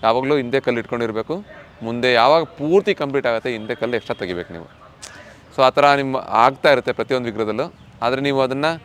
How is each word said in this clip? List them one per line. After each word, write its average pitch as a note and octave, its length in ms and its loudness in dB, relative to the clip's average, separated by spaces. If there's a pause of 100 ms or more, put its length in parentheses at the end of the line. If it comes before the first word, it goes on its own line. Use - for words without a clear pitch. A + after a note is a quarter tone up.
ಯಾವಾಗಲೂ C3 340 2
ಹಿಂದೆ B2+ 240 0
ಕಲ್ಲು A#2+ 180 -2
ಇಟ್ಕೊಂಡಿರ್ಬೇಕು. A#2 640 -6 (380)
ಮುಂದೆ A#2+ 300 -2
ಯಾವಾಗ C#3 320 4
ಪೂರ್ತಿ F3+ 500 0
ಕಂಪ್ಲೀಟ್ C#3 320 -4
ಆಗುತ್ತೆ A#2+ 260 -2
ಹಿಂದೆ A2 220 -8
ಕಲ್ಲು A#2 220 -4
ಎಕ್ಸ್ಟ್ರಾ A#2 240 -6
ತೆಗಿಬೇಕು F2+ 320 -8
ನೀವು. E2 120 -14 (920)
So, C#3 60 2
ಆ C3 80 6
ಥರ C#3+ 240 4
ನಿಮ್ಮ C3+ 220 -2 (120)
ಆಗ್ತಾ B2 440 4
ಇರುತ್ತೆ B2 200 0
ಪ್ರತಿಯೊಂದು B2 340 -4
ವಿಗ್ರಹದಲ್ಲೂ. A2 460 -4 (300)
ಆದರೆ B2+ 180 0
ನೀವು C#3 220 0
ಅದನ್ನು C#3+ 420 -2